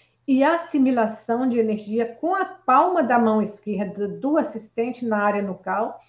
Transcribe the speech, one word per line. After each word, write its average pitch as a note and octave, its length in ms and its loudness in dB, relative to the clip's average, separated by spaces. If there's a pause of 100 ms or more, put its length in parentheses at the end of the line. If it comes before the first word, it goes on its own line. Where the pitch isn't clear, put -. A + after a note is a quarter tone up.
(280)
e C4+ 160 4
assimilação C4 1040 0
de A#3+ 120 0
energia A3 460 0
com D#4 300 -4
a F#4+ 100 0
palma E4+ 560 2
da A#3+ 160 2
mão A3 240 4
esquerda G3 680 -6
do C4 300 -2
assistente A#3+ 680 -4
na G#3+ 120 0
área G3+ 240 0
nucal F#3+ 680 -6